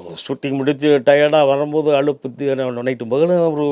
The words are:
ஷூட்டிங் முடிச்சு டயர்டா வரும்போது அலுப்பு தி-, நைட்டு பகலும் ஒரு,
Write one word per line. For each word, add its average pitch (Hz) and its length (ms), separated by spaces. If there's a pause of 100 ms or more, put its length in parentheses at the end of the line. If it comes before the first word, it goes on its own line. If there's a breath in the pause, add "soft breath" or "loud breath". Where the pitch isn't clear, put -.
(260)
ஷூட்டிங் 139 340
முடிச்சு 143 460
டயர்டா 147 420
வரும்போது 147 480
அலுப்பு 139 420
தி-, 139 180 (320)
நைட்டு 123 220
பகலும் 165 440
ஒரு, 147 180